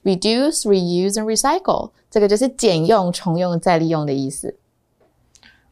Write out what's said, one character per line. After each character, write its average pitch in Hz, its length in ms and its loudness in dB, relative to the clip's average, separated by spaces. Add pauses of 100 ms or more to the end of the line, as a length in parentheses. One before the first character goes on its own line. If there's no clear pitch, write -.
reduce, 226 600 0
reuse 185 500 0
and 214 100 -4
recycle， 220 640 -2 (200)
这 214 100 0
个 208 80 4
就 208 80 4
是 254 140 2
减 185 360 0
用、 196 240 4
重 170 280 -4
用、 175 200 -2
再 170 200 2
利 160 100 0
用 156 160 0
的 143 80 -4
意 135 160 -4
思。 - 260 -10 (1160)